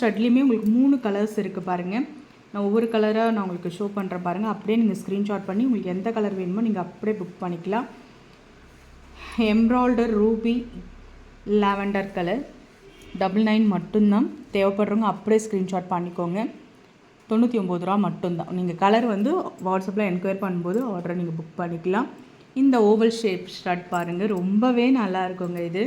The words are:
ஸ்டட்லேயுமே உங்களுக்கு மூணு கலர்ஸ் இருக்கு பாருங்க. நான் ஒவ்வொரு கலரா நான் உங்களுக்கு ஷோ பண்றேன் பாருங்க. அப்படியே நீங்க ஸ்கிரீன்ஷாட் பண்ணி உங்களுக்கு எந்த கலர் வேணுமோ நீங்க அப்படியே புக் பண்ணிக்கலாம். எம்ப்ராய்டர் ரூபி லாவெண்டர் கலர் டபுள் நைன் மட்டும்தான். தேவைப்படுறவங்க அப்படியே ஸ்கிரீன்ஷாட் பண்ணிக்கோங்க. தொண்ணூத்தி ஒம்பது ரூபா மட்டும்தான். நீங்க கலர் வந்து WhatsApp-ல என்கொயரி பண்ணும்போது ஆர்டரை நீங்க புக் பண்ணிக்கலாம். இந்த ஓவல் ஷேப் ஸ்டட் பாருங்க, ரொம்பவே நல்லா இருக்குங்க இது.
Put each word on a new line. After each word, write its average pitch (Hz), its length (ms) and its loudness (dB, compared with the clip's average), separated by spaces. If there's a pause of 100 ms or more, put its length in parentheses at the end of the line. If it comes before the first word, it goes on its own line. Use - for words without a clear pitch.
ஸ்டட்லேயுமே 240 400 2
உங்களுக்கு 226 300 2
மூணு 269 260 6
கலர்ஸ் 214 420 -2
இருக்கு 185 240 -4
பாருங்க. 180 400 -2 (500)
நான் 202 100 -4
ஒவ்வொரு 220 300 2
கலரா 220 380 2
நான் 202 180 0
உங்களுக்கு 175 300 -6
ஷோ 202 160 -2
பண்றேன் 190 280 -6
பாருங்க. 185 260 -2
அப்படியே 214 340 0
நீங்க 196 180 2
ஸ்கிரீன்ஷாட் 202 460 -4
பண்ணி 196 180 0
உங்களுக்கு 202 260 0
எந்த 190 200 -4
கலர் 208 240 -2
வேணுமோ 185 260 -4
நீங்க 214 200 0
அப்படியே 208 380 -6
புக் 180 260 -10
பண்ணிக்கலாம். 185 400 -4 (1500)
எம்ப்ராய்டர் 233 720 4 (100)
ரூபி 226 420 2 (840)
லாவெண்டர் 202 640 0
கலர் 190 360 -4 (720)
டபுள் 190 240 2
நைன் 220 240 4
மட்டும்தான். 208 640 2 (220)
தேவைப்படுறவங்க 202 600 2
அப்படியே 220 360 0
ஸ்கிரீன்ஷாட் 185 420 -2
பண்ணிக்கோங்க. 175 600 -4 (800)
தொண்ணூத்தி 233 300 4
ஒம்பது 180 240 -2
ரூபா 185 120 0
மட்டும்தான். 175 640 -2
நீங்க 180 140 -2
கலர் 208 420 4
வந்து 208 160 0 (340)
WhatsApp-ல 190 460 -2
என்கொயரி 190 340 -2
பண்ணும்போது 180 340 -2 (140)
ஆர்டரை 175 280 -6
நீங்க 170 180 -4
புக் - 220 -10
பண்ணிக்கலாம். 175 460 -2 (480)
இந்த 262 360 4
ஓவல் 220 220 4 (100)
ஷேப் 185 240 -2 (100)
ஸ்டட் 180 340 -4
பாருங்க, 175 360 -2
ரொம்பவே 214 640 2
நல்லா 185 380 0
இருக்குங்க 175 360 -6
இது. 170 220 -2